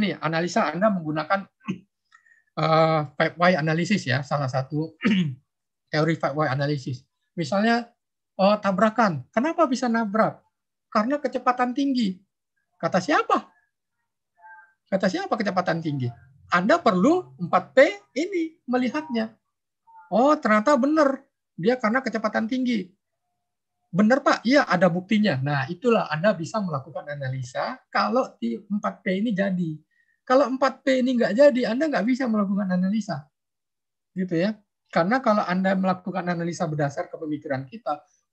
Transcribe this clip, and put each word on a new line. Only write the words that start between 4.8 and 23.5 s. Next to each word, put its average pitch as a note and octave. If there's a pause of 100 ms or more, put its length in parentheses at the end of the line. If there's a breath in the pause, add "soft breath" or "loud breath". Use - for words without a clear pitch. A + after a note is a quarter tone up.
<clears throat> -
teori D#3
five D#3
why D3+
analysis. C#3 (320)
Misalnya, A3 (560)
oh, G3+
tabrakan. G3
Kenapa D#4+
bisa B3+
nabrak? A3 (560)
Karena B3+
kecepatan B3+
tinggi. B3 (640)
Kata E3+
siapa? F#4 (1300)
Kata G3
siapa F#4
kecepatan F#3
tinggi? C#3+ (400)
Anda G3+
perlu B3+
empat F3+
P - (380)
ini E4
melihatnya. B3 (720)
Oh, A#3+
ternyata A3
benar. C#4 (400)
Dia A3
karena A#3
kecepatan A3
tinggi. A#3+ (1040)